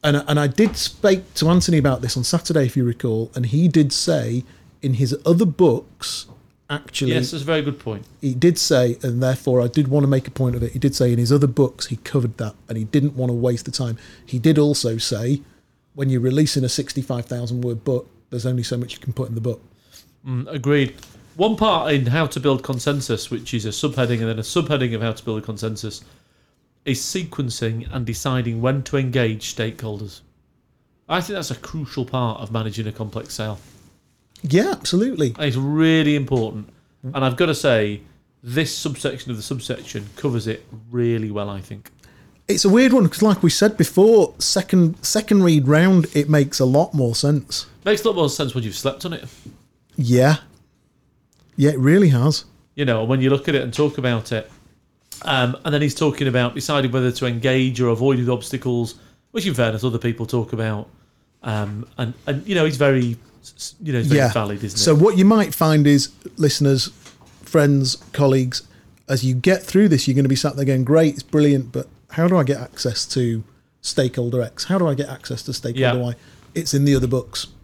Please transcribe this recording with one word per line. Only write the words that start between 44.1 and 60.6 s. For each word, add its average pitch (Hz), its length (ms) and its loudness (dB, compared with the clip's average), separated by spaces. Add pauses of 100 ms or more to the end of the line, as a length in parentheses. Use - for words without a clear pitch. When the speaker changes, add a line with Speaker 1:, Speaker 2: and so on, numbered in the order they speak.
Speaker 1:
second, 180 640 2
second 214 400 2
read 156 240 4
round, 170 460 6
it 147 160 0
makes 147 300 2
a 131 60 4
lot 143 280 2
more 123 220 0
sense. - 500 -2 (180)
Speaker 2:
Makes 208 200 0
a 226 60 2
lot 196 60 -2
more 156 140 2
sense 127 240 -4
when 123 100 -4
you've 101 120 -6
slept - 300 -4
on 170 80 -6
it. - 120 -12 (720)
Speaker 1:
Yeah. 127 420 4 (1160)
Yeah, 139 160 4
it 135 80 -4
really 165 300 6
has. 135 360 2 (300)
Speaker 2:
You 143 100 -2
know, 113 180 0
when 131 180 0
you 131 80 4
look 139 180 0
at 160 80 0
it 131 80 2
and 120 100 -8
talk 147 240 0
about 120 340 -2
it. 110 200 -6 (680)
Um, 127 420 0
and 147 100 -2
then 147 80 0
he's 147 140 -2
talking 143 320 0
about 123 280 0
deciding 135 360 -2
whether 127 200 0
to 123 140 -6
engage 127 540 0
or 123 80 2
avoid 123 360 2
the 120 80 0
obstacles, 123 640 -4 (360)
which 196 160 -4
in 165 60 -2
fairness, 113 300 0
other 120 140 -2
people 117 280 -4
talk 120 280 -4
about. 110 340 -6 (540)